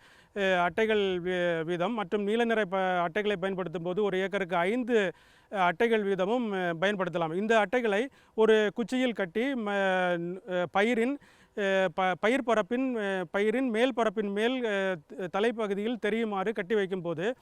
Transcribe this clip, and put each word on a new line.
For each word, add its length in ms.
அ, 260
அட்டைகள் 600
வீ-, 420
வீதம் 300
மற்றும் 280
நீல 220
நிற 200
ப-, 360
அட்டைகளை 360
பயன்படுத்தும் 460
போது 200
ஒரு 160
ஏக்கருக்கு 380
ஐந்து, 560
அ, 100
அட்டைகள் 400
வீதமும், 500
அ, 280
பயன்படுத்தலாம். 540
இந்த 240
அட்டைகளை 500
ஒரு 400
குச்சியில் 380
கட்டி 420
ம-, 880
அ, 200
பயிரின், 480
அ, 360
ப-, 260
பயிர் 260
பரப்பின், 720
அ, 100
பயிரின் 400
மேல் 260
பரப்பின் 340
மேல், 340
அ, 300
த-, 360
தலைப்பகுதியில் 760
தெரியுமாறு 460
கட்டி 220
வைக்கும்போது 680